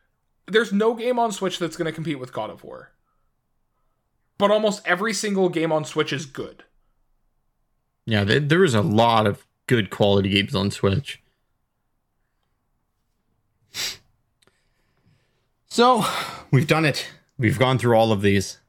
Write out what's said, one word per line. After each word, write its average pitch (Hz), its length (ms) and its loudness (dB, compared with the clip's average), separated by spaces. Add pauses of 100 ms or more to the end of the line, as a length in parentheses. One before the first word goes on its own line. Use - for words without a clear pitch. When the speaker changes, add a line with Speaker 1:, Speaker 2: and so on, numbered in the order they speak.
(460)
Speaker 1:
there's 214 260 0
no 220 220 2
game 240 240 -2
on 233 120 0
Switch 185 300 -6
that's 165 160 -6
gonna 160 160 -4
compete 151 260 -8
with 127 140 -14
God 107 180 -8
of - 140 -20
War. - 260 -18 (1500)
But 202 140 2
almost 214 340 0
every 190 280 -2
single 196 360 0
game 160 220 -2
on 156 140 0
Switch 151 280 -4
is 143 140 -6
good. - 380 -14 (1400)
Speaker 2:
Yeah, 104 180 2
th-, 135 240 2
there 175 160 4
is 131 100 2
a 107 80 4
lot 110 440 4
of - 200 -2 (200)
good 113 240 0
quality 101 400 2
games 101 260 0
on 98 160 -2
Switch. - 500 -2 (4000)
So, 233 360 4 (460)
we've 143 160 2
done 160 180 2
it. - 240 -4 (300)
We've 107 200 0
gone 131 200 2
through 117 180 2
all 113 160 4
of 101 100 0
these. 101 360 0 (100)